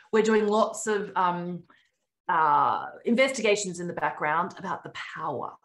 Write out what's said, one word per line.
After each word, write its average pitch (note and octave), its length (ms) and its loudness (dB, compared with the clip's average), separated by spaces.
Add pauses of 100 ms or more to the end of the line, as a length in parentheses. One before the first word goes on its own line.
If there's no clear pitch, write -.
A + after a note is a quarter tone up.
(120)
We're A3 120 4
doing G#3+ 220 4
lots G#3+ 420 0
of, G#3 280 -2
um, F3 460 -2 (640)
uh, D3 580 4 (180)
investigations G#3+ 720 2
in F3+ 80 -8
the E3+ 60 -6
background D#3+ 640 -2
about F3 240 -8
the D3+ 80 -14
power. D#3 600 -8 (120)